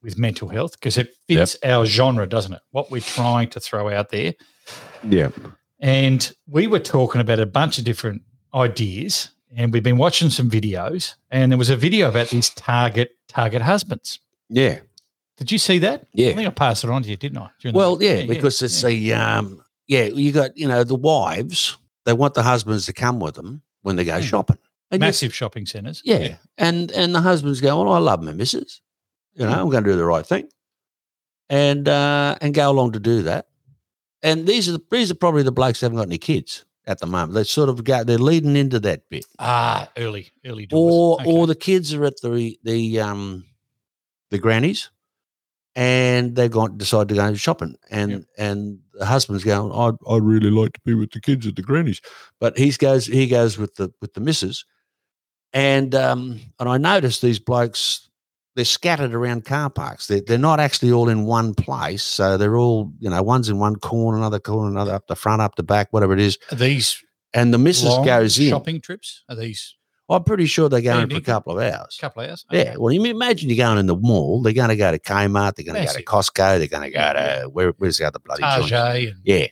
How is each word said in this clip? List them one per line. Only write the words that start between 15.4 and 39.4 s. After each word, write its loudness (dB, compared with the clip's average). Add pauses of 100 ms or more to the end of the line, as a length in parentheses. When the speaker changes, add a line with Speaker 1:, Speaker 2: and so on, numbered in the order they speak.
Speaker 1:
you 0
see 2
that? -2
Speaker 2:
Yeah. 2
Speaker 1:
I 0
think -4
I -4
passed 0
it -4
on -2
to -10
you, -8
didn't -10
I, -14 (100)
during -6
the 4
Speaker 2:
Well, 2
Speaker 1:
week? -2
Speaker 2:
yeah, 4
Speaker 1:
Yeah, 0
yeah, -4
Speaker 2:
because 0
it's -2
Speaker 1:
yeah. 2
Speaker 2:
a, 0
um, -8 (260)
yeah, 2
you 0
got, 0
you -4
know, 2
the -2
wives, -2 (280)
they 2
want 2
the 0
husbands 0
to -10
come -2
with -6
them -16 (200)
when -2
they 0
go -2
Speaker 1:
Mm. -4
Speaker 2:
shopping. -2 (320)
And 0
you 4
Speaker 1:
Massive -2
shopping -8
centres. -12
Speaker 2:
Yeah. 2
Speaker 1:
Yeah. -6 (220)
Speaker 2:
And, -2
and 0
the 4
husbands 0
go, 2
"Well, 2
I 4
love 2
my -8
missus. -6 (540)
You -4
know, 2
Speaker 1:
Mm. 0
Speaker 2:
I'm 0
gonna 2
do 4
the 2
right 0
thing." -2 (1000)
And, 2
uh, 2
and -2
go 4
along 2
to -6
do 2
that. -4 (760)
And 0
these 2
are -2
the, -6
these 0
are -2
probably 2
the 2
blokes 0
that -2
haven't -2
got -2
any -6
kids -4 (220)
at -6
the -8
moment. -4
They 2
sort 0
of -6
go, 0
they're 2
leading 2
into 2
that -4
bit. -10 (140)
Speaker 1:
Ah, -2